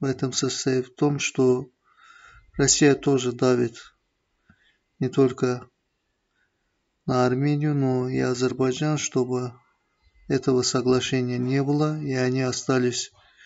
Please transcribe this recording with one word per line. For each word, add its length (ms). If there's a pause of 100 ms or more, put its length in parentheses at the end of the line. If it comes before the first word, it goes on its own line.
в 40
этом 280
состоит 560
в 60
том, 240
что 520 (880)
Россия 380
тоже 380
давит 640 (1000)
не 100
только 600 (1400)
на 180
Армению, 500
но 340
и 100
Азербайджан, 800
чтобы 540 (760)
этого 340
соглашения 760
не 240
было, 380
и 120
они 300
остались 680 (340)